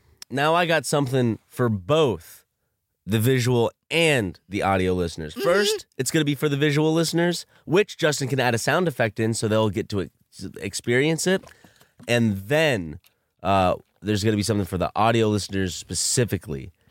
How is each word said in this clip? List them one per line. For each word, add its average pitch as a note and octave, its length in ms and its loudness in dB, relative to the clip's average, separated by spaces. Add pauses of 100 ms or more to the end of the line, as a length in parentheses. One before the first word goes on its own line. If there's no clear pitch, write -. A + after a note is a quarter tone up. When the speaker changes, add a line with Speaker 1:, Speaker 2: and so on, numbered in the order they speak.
(280)
Speaker 1:
Now C#3+ 280 0
I F3+ 100 0
got D#3 200 0
something C3 520 0 (100)
for B2 200 -2
both G#2+ 760 0 (600)
the G#2+ 140 0
visual A#2+ 500 2 (200)
and C#3+ 480 2 (100)
the F#2 140 -4
audio F#2 300 2
listeners. D#2+ 420 -4
Speaker 2:
Mm-hmm. - 140 -8
Speaker 1:
First, G4+ 380 0 (120)
it's C3 120 -4
gonna D#3+ 140 0
be D3 100 0
for D3+ 140 -2
the C#3+ 80 0
visual D3+ 360 2
listeners, E3+ 540 0 (180)
which G3 320 0
Justin D3 300 0
can C3 140 -2
add A#2+ 160 2
a - 20 0
sound E3 300 0
effect A#2 320 -2
in A2 140 2
so A#2 120 -4
they'll A2 240 2
get G2 200 -4
to G2+ 120 -2
ex-, - 460 -14 (120)
experience C3+ 680 0
it. F#3+ 160 0 (640)
And A2+ 300 2 (100)
then, A#2 500 0 (420)
uh, F#2 360 2 (260)
there's G2+ 200 0
gonna A2 140 2
be G#2 60 0
something G#2 240 0
for F#2+ 100 -6
the E2+ 180 -2
audio A2+ 340 2
listeners F#2+ 460 -2
specifically. F2+ 1000 -4 (180)